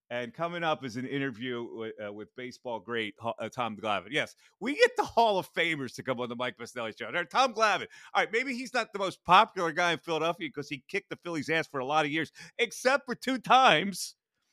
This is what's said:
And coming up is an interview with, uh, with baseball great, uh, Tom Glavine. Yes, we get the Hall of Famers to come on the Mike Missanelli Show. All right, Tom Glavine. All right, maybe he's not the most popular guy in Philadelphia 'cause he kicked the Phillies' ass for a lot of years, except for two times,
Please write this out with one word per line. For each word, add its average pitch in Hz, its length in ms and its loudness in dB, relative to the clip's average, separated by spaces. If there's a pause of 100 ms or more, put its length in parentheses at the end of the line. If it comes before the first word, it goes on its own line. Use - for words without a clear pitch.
(100)
And 120 240 -6
coming 170 280 -6
up 151 220 0
is 113 120 -8
an 127 100 -4
interview 127 680 -4
with, 110 220 -8 (120)
uh, 104 60 -8
with 104 240 -14
baseball 123 420 -8
great, 110 420 -4
uh, 113 280 -4
Tom 113 260 -4
Glavine. 101 360 -2
Yes, 131 260 -2 (240)
we 262 160 -4
get 466 200 6
the 415 60 4
Hall 214 360 2
of 156 160 -4
Famers 160 400 0
to - 80 -10
come 123 180 -2
on 123 80 -2
the 120 80 -8
Mike 123 220 -4
Missanelli 113 380 -8
Show. 110 100 -8
All 113 60 -8
right, 170 160 -2
Tom 240 260 2
Glavine. 202 320 2 (260)
All 190 100 4
right, 156 80 -2
maybe 254 240 -2
he's 247 200 -8
not 226 180 -2
the 196 60 -6
most 190 260 -4
popular 185 480 6
guy 175 200 2
in 156 60 0
Philadelphia 165 560 -2
'cause 143 140 -10
he 143 200 -8
kicked 196 200 -4
the 156 80 -8
Phillies' 165 320 -6
ass 160 180 0
for 139 140 -6
a 127 60 -4
lot 151 180 2
of 147 80 -2
years, 156 180 -2 (280)
except 247 480 0
for 240 80 -6
two 254 240 -2
times, 202 760 4 (380)